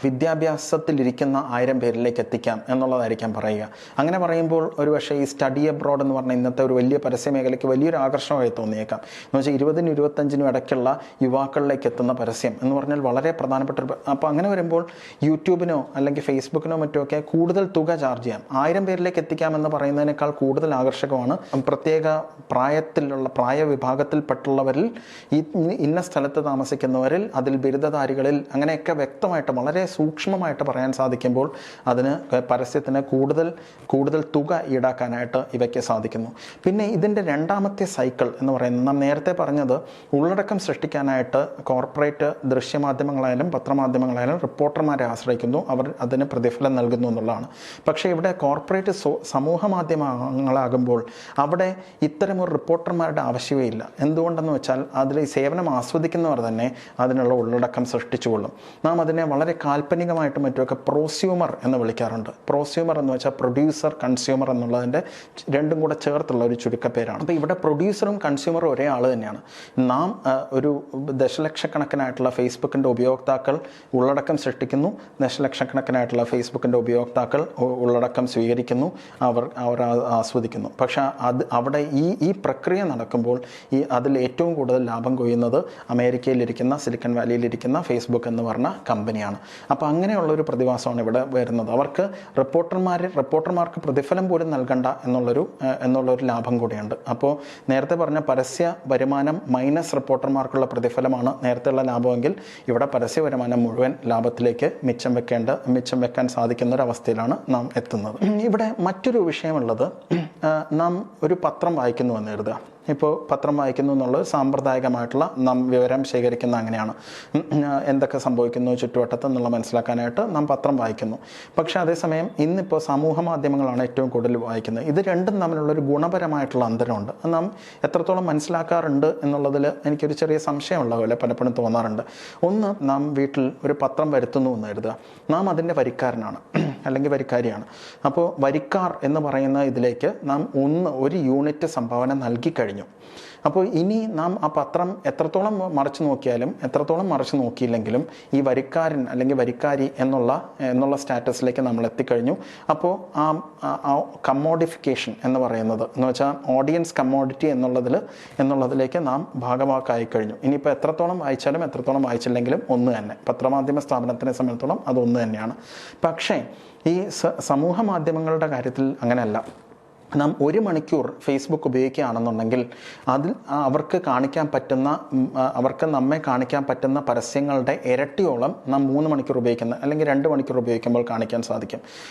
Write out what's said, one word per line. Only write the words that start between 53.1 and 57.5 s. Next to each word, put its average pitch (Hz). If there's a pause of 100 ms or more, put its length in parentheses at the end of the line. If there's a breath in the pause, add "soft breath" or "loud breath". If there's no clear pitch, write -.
ആവശ്യമേ 127
ഇല്ല. 110 (100)
എന്തുകൊണ്ടെന്ന് 160
വെച്ചാൽ 135 (120)
അതിൽ 135
ഈ 147
സേവനം 151
ആസ്വദിക്കുന്നവർ 156
തന്നെ 113 (280 loud breath)
അതിനുള്ള 127
ഉള്ളടക്കം 120